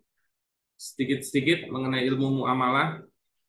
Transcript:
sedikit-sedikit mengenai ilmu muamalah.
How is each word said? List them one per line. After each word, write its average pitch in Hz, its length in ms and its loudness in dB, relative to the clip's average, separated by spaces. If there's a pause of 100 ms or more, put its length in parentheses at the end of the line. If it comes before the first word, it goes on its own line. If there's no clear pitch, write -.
(800)
sedikit-sedikit 139 880 0
mengenai 131 400 -2
ilmu 135 320 0
muamalah. 131 640 0 (440)